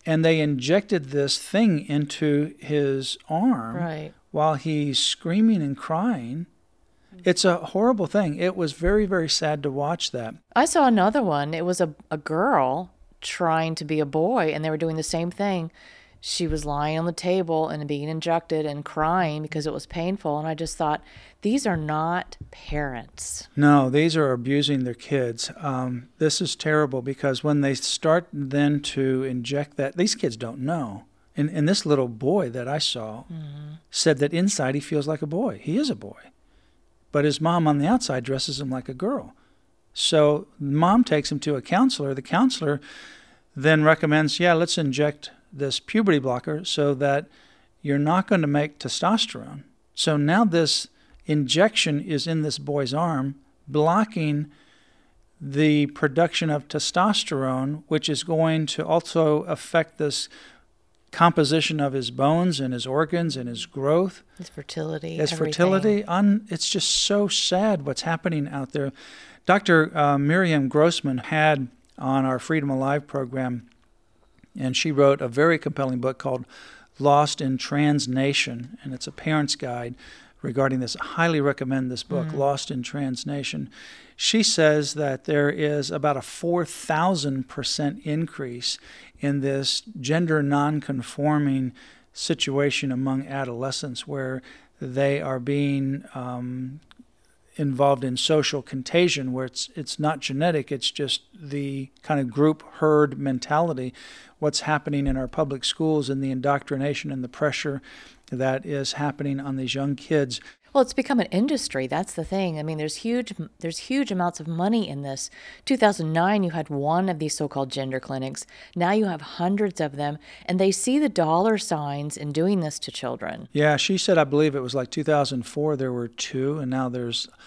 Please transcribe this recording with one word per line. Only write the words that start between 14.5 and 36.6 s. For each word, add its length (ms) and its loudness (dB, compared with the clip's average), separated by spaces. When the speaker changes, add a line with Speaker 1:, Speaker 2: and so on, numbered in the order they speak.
Speaker 2:
and 100 -4
they 60 -2
were 160 -2
doing 120 -2
the 60 -4
same 140 -2
thing. 400 -2
She 220 -4
was 180 -2
lying 340 -2
on 60 -2
the 60 -2
table 560 0
and 200 -6
being 220 -4
injected 560 -2
and 200 -6
crying 560 0
because 260 -6
it 60 -6
was 120 -8
painful. 540 -4
And 80 -4
I 60 -2
just 240 -8
thought, 240 0
these 260 0
are 80 2
not 600 -2
parents. 1080 -8
Speaker 1:
No, 320 8
these 260 4
are 160 4
abusing 540 0
their 80 -4
kids. 640 -2
Um, 500 -6
this 200 2
is 160 -2
terrible, 460 0
because 420 -2
when 160 4
they 160 2
start 560 0
then 480 0
to 280 0
inject 520 -4
that, 220 -4
these 180 2
kids 220 -4
don't 240 -8
know. 420 -4
And, 140 0
and 180 0
this 180 2
little 220 2
boy 440 0
that 180 -6
I 100 -2
saw 460 -6
Speaker 2:
Mm-hmm. 480 -14
Speaker 1:
said 280 2
that 140 0
inside 420 0
he 60 -2
feels 260 -4
like 140 -4
a 60 -6
boy. 200 -4
He 160 -2
is 120 0
a 60 -2
boy. 260 -16